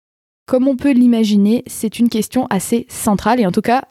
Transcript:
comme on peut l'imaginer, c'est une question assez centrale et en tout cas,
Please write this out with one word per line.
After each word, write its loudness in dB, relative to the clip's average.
comme 2
on 0
peut 0
l'imaginer, 2
c'est -8
une 2
question -2
assez -2
centrale 0
et 2
en 0
tout -2
cas, 0